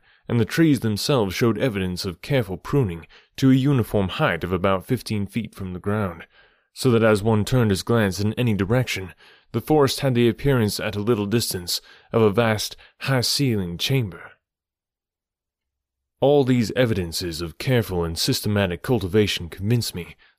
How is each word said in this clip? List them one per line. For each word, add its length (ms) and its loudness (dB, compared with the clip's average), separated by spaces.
and 120 0
the 60 4
trees 360 2
themselves 520 0
showed 240 2
evidence 460 -4
of 180 -8
careful 360 -2
pruning 480 -2
to 140 4
a 40 6
uniform 540 2
height 340 -2
of 80 -4
about 340 0
fifteen 420 -4
feet 260 -6
from 200 -12
the 60 -10
ground, 460 -4
so 180 0
that 120 4
as 200 4
one 220 2
turned 240 2
his 140 0
glance 360 0
in 140 0
any 200 0
direction, 600 -2
the 100 -2
forest 400 2
had 140 0
the 120 4
appearance 520 0
at 160 -6
a 60 -4
little 240 0
distance 540 -4
of 100 2
a 100 6
vast, 440 0
high-ceilinged 800 -2
chamber. 520 -4
All 240 6
these 320 2
evidences 640 -2
of 160 -10
careful 460 0
and 160 -4
systematic 640 0
cultivation 680 0
convinced 460 -2
me 200 -12